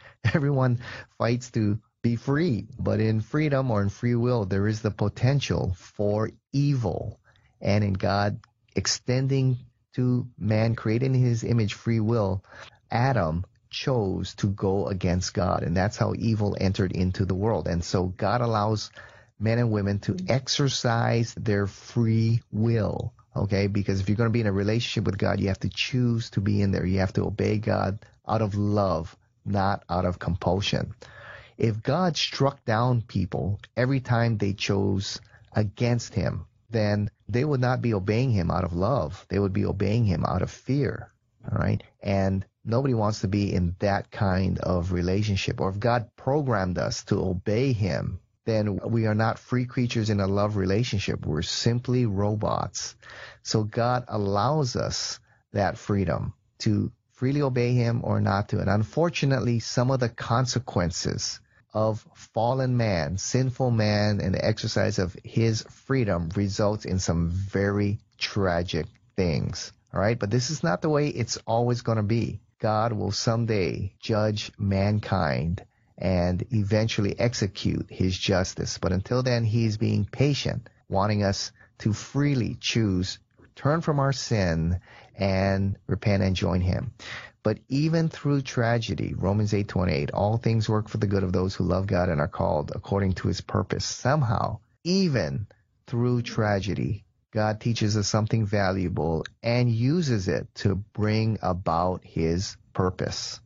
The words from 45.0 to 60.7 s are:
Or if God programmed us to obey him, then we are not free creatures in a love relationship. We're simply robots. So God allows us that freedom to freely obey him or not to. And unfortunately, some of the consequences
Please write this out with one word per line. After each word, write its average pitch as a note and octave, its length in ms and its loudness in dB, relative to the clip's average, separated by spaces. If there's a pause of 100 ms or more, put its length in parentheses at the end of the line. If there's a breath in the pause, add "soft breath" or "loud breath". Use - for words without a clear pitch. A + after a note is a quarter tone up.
Or A2+ 80 0
if G2 100 -4
God A#2 360 0
programmed A#2+ 640 0
us - 280 -4
to G2 140 0
obey G#2 540 0
him, E2+ 460 -2 (260)
then G#2 400 0
we A2+ 220 0
are G#2+ 80 2
not A2 240 0
free B2 260 -2
creatures A#2+ 440 -2
in G#2+ 100 2
a F#2+ 80 2
love G2+ 280 0
relationship. G2+ 720 0
We're D#2 160 -2
simply B2 640 0
robots. G#2 880 -2 (460 loud breath)
So A2 220 0
God B2 440 0
allows A2 680 0
us - 440 -4 (340 soft breath)
that G2 240 0
freedom E2+ 560 -2 (260)
to G2+ 320 0 (220)
freely C#3 280 0
obey B2 320 2
him A#2 300 2
or G#2+ 180 2
not G2+ 280 2
to. G2+ 100 0
And F2+ 100 0
unfortunately, A#2+ 880 2
some B2 320 0
of C3+ 80 0
the B2 100 0
consequences - 1300 -2 (320 soft breath)